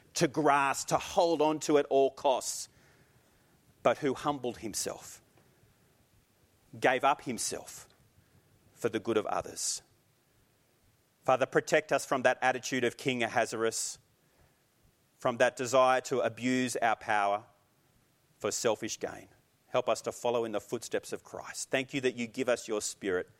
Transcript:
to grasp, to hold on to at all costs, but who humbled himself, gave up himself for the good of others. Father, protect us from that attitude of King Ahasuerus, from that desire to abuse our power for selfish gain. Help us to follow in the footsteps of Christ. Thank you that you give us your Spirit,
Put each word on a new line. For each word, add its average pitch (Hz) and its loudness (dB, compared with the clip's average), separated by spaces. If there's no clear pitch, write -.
to 170 2
grasp, 139 2
to 156 0
hold 170 2
on 151 2
to 151 4
at 143 6
all 135 6
costs, - -2
but 120 4
who 131 -2
humbled 127 -4
himself, - -10
gave 131 2
up 139 2
himself - -8
for - -4
the 110 -4
good 107 0
of 101 0
others. - -4
Father, 127 2
protect 151 0
us 139 0
from 131 -2
that 127 4
attitude 127 0
of 117 2
King 127 -2
Ahasuerus, 113 -2
from 123 0
that 120 4
desire 127 4
to 123 -2
abuse 120 -2
our 113 2
power 104 0
for 104 -2
selfish - -2
gain. - -10
Help 123 -2
us 113 2
to 113 -6
follow 120 -2
in 110 -6
the 104 -2
footsteps - -6
of 101 -10
Christ. - -12
Thank 131 -2
you 139 -2
that 123 0
you 120 -4
give 120 -4
us 120 0
your 104 -2
Spirit, 92 -4